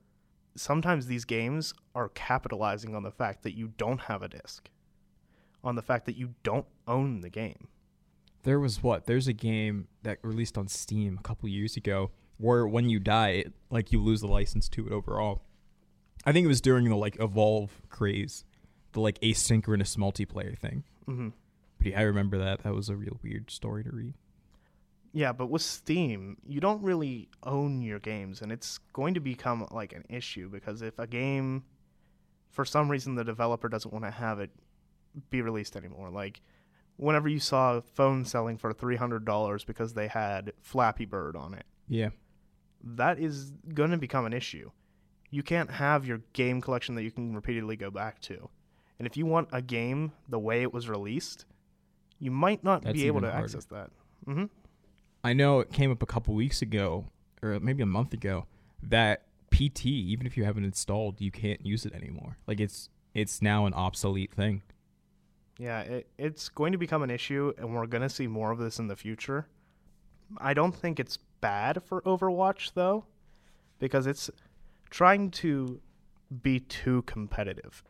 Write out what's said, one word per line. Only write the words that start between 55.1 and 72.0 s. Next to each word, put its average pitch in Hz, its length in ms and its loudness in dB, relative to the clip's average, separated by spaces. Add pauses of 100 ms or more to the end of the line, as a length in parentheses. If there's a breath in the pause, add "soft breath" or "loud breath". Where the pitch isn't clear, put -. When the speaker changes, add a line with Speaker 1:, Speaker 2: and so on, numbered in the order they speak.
Speaker 2:
I 120 80 2
know 139 280 6
it - 120 -2
came 139 180 4
up 120 120 -2
a 110 40 0
couple 113 280 0
weeks 123 280 0
ago, 101 440 0 (360)
or 107 180 -2
maybe 131 220 0
a 104 40 4
month 101 260 2
ago, 98 340 -4 (360 soft breath)
that 110 400 4 (280)
P 143 180 8
T, - 200 -4
even 120 380 0
if 123 100 -8
you 113 80 2
have 104 140 0
it 98 60 0
installed, 101 560 -2
you 98 100 -2
can't 104 340 -4
use 104 220 -2
it - 80 -8
anymore. - 420 -12 (100)
Like, 104 140 -2
it's, - 300 -4 (240)
it's 107 260 -2
now 104 260 6
an 95 60 2
obsolete 95 640 -2
thing. 101 280 0 (960)
Speaker 1:
Yeah, 117 240 -6
it, 120 260 -8 (100)
it's 156 300 -6
going 156 240 0
to 185 60 0
become 156 260 -2
an 127 60 -2
issue, 139 460 0
and 117 160 -8
we're 117 140 -2
gonna 120 220 0
see - 180 -4
more 110 240 -2
of 117 80 -2
this 117 220 -4
in 110 80 -2
the 98 80 -6
future. 135 500 -6 (920 soft breath)
I 139 160 0
don't 170 200 4
think 165 240 -4
it's - 200 -4 (220)
bad 110 440 0
for 185 180 -4